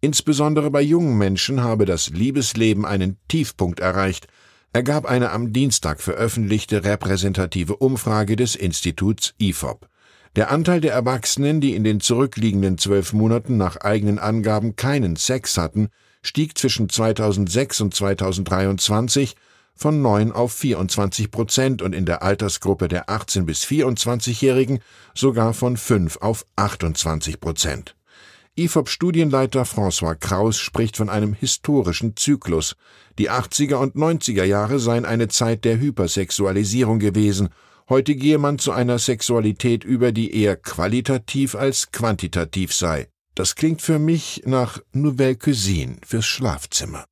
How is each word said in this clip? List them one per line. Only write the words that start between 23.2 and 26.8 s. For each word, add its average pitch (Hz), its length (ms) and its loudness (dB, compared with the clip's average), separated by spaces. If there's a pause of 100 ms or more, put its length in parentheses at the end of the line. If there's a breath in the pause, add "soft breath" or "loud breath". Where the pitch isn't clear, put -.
bis 78 160 -4
vierundzwanzigjährigen 127 1160 0 (340 loud breath)
sogar 117 400 2
von 123 220 0
fünf 95 400 2
auf 110 280 -2 (120)
achtundzwanzig 80 840 -2